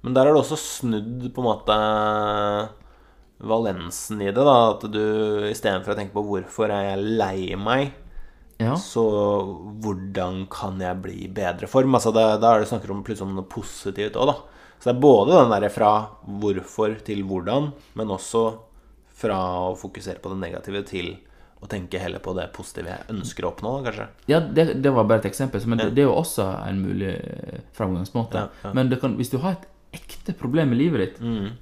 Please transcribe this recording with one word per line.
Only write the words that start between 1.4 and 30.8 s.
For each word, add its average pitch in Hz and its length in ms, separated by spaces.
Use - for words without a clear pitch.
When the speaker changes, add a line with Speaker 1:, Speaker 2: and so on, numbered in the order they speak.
Speaker 1:
måte 107 1200
valensen 107 800
i 101 100
det, 120 120
da, 143 120
at - 180
du, 107 100
i 110 80
stedet 95 300
for 107 80
å 101 60
tenke 98 160
på 104 120
"Hvorfor 101 460
er 101 180
jeg 101 280
lei 95 400
meg?" 131 340
Speaker 2:
Ja. 113 160
Speaker 1:
Så 170 260
hvordan 95 640
kan 95 320
jeg 90 160
bli 92 140
i 95 80
bedre 95 400
form? 131 240
Altså, 113 160
det, 110 140
da 117 100
er 110 80
det 107 80
snakker 101 240
om 101 160
plutselig 98 220
om 95 80
noe 95 100
positivt 104 720
også, 139 140
da. - 320
Så - 100
det 123 80
er 127 60
både 151 340
den 120 160
der 101 180
fra 107 200
hvorfor 104 760
til 101 200
hvordan, 98 460
men 107 160
også 98 300
fra 104 220
å 92 100
fokusere 95 400
på 92 140
det 95 80
negative 92 420
til 90 300
å 101 100
tenke 92 320
heller 90 240
på 92 120
det 87 160
positive 85 400
jeg - 240
ønsker 92 320
å - 40
oppnå, 104 200
kanskje. 107 220
Speaker 2:
Ja, 156 80
det, 156 260
det 139 80
var 113 160
bare 110 160
et 98 80
eksempel, 123 360
men 117 120
Speaker 1:
Ja. 113 80
Speaker 2:
det, - 80
det 139 80
er 139 40
jo 117 80
også 156 300
en 98 160
mulig, 98 320
eh, - 460
framgangsmåte. 98 680
Speaker 1:
Ja, 98 60
ja. 101 120
Speaker 2:
Men 131 160
det 127 80
kan, 127 160
hvis 123 160
du 135 80
har 180 160
et - 120
ekte - 420
problem 143 400
i 117 40
livet 151 200